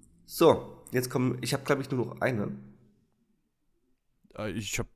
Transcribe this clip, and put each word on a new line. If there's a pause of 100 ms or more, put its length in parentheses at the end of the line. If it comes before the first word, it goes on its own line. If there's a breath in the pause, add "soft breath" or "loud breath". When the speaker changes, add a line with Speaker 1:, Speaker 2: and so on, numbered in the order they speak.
(260)
Speaker 1:
so,
jetzt
kommen,
ich
hab,
glaub
ich,
nur
noch
einen. (1600)
Speaker 2:
Äh,
ich
hab